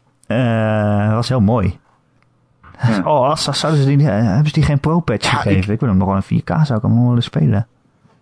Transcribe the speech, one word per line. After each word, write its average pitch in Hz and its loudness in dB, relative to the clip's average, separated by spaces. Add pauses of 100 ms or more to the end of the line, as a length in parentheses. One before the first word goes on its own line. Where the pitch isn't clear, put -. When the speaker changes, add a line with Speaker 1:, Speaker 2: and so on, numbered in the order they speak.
(280)
Speaker 1:
Eh, 110 0
was 113 -2
heel 123 0
mooi. 101 0 (1000)
Speaker 2:
Ja. 117 0
Speaker 1:
Oh, 139 2
als, 151 -2
zouden 147 -2
ze 135 2
die, 143 2
eh, 101 0
hebben 120 2
ze 147 -4
die 156 2
geen 143 0
pro-patch 156 -2
Speaker 2:
Ja, 131 -2
Speaker 1:
gegeven? 101 0
Speaker 2:
ik 98 -8
Speaker 1:
Ik 104 -2
wil 135 0
hem 95 2
nog 95 0
wel 95 0
in 98 0
vier - -2
K, - -8
zou 151 -2
ik 107 -4
hem - -2
nog 113 2
wel 120 2
willen 120 0
spelen. 117 -2 (540)